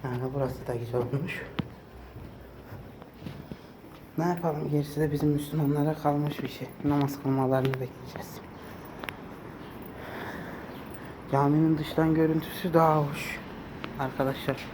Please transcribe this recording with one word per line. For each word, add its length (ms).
Yani 300
burası 320
da 80
güzel 260
olmuş. 420
Ne 100
yapalım, 420
gerisi 300
de 120
bizim 160
Müslümanlara 680
kalmış 480
bir 60
şey. 200
Namaz 380
kılmalarını 500
bekleyeceğiz. 680
Caminin 460
dıştan 360
görüntüsü 600
daha 220
hoş 420
arkadaşlar. 560